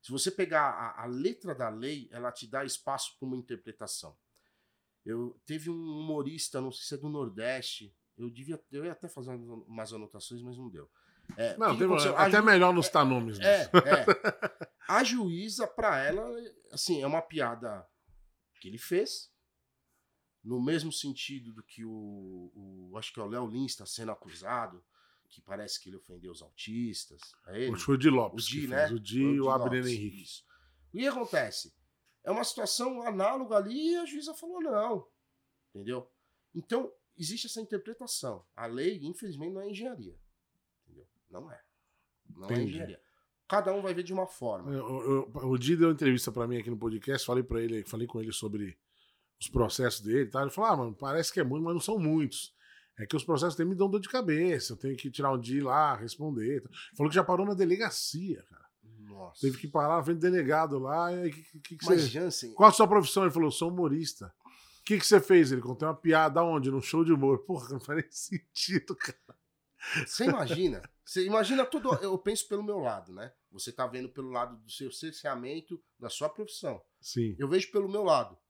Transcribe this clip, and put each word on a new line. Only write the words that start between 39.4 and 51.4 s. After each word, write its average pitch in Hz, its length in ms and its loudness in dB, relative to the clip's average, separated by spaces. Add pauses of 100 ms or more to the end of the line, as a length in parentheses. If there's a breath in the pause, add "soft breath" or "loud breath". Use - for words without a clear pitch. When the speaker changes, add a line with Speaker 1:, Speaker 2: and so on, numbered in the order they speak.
Speaker 1:
não 190 80 -10
é 196 80 -10
engenharia. 196 500 -12 (680)
Entendeu? 76 200 -20 (240)
Não 143 220 -16
é. - 80 -20 (760)
Não 95 140 -16
é 113 40 -2
Speaker 2:
Entendi. 117 180 0
Speaker 1:
engenharia. 82 300 -10 (460)
Cada 196 280 2
um 202 80 -2
vai 190 120 -2
ver 180 80 -4
de 175 100 -8
uma 190 140 -2
forma. 113 460 -6
Speaker 2:
Eu, 135 640 0
eu, 135 140 -4
o 127 100 4
Di 143 180 2
deu 165 120 8
uma 160 60 4
entrevista 131 380 4
pra 117 140 -2
mim 120 120 -2
aqui 113 120 -6
no 113 80 -4
podcast, 113 480 -2
falei 123 160 2
pra 117 200 -2
ele, 113 220 -2
falei 117 220 -6
com 117 140 -8
ele 110 120 -6
sobre 104 460 -6 (640)
os - 80 -8
processos 117 520 2
dele 117 240 2
e 104 60 -6
tal. 135 120 -2
Ele 139 80 -2
falou: 214 200 2
ah, 170 60 6
mano, 117 180 -4
parece 147 380 -2
que 185 80 0